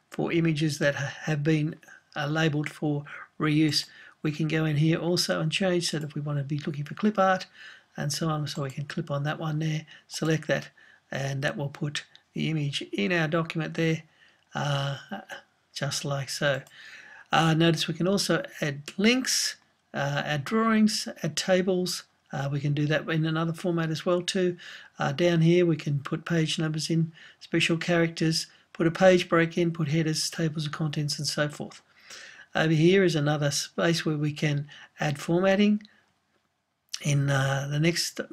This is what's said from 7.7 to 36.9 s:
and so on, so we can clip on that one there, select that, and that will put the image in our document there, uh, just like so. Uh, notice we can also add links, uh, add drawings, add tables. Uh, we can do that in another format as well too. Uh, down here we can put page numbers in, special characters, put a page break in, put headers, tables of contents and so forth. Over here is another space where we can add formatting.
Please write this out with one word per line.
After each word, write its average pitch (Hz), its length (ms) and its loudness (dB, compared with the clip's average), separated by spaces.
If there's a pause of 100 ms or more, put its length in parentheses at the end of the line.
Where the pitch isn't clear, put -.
and 147 160 -4
so 165 180 -2
on, 151 180 -2
so 147 160 -6
we 135 80 -6
can 143 140 -8
clip - 260 -6
on 143 120 -2
that 151 160 -4
one 156 200 -4
there, 156 260 -2 (220)
select 156 400 0
that, - 220 0 (420)
and 135 320 -4
that - 140 -2
will 143 120 -4
put 147 340 -6 (300)
the 151 160 -2
image 147 340 -2 (100)
in 202 180 0
our 165 160 2
document 165 480 -2
there, 160 280 0 (520)
uh, 139 420 -2 (760)
just - 300 -6
like 139 260 -4
so. 139 320 -2 (680)
Uh, 160 220 4
notice 165 340 4
we 165 60 -2
can 202 140 -2
also 190 360 2 (180)
add 147 200 -4 (160)
links, 247 580 0 (380)
uh, 143 320 -2
add 151 180 -2
drawings, 220 640 2 (160)
add 160 120 -2
tables. 185 680 2 (300)
Uh, 143 180 -4
we 143 80 -2
can 147 140 0
do 147 120 0
that 151 240 0
in 160 160 2
another 160 280 0
format 165 360 -2
as 156 160 -4
well 180 160 2
too. 180 360 0 (420)
Uh, 147 120 0
down 170 300 4
here 175 240 6
we 165 100 2
can 147 240 -2
put 160 260 -6
page 160 340 0
numbers 156 300 -2
in, 160 220 2 (280)
special 165 380 0
characters, 165 680 0 (260)
put 170 140 2
a 165 40 2
page 185 360 6
break 165 300 2
in, 170 140 2
put 160 180 -2
headers, 156 400 0
tables 160 360 -4
of 147 60 -6
contents 147 460 -4
and 143 100 -4
so 147 220 -2
forth. - 320 -12 (720)
Over 160 200 2
here 175 300 6
is 165 120 4
another 147 360 2
space 170 540 0
where 156 120 -2
we 147 160 -2
can 147 340 -2 (320)
add 147 200 -2
formatting. 196 640 4 (1160)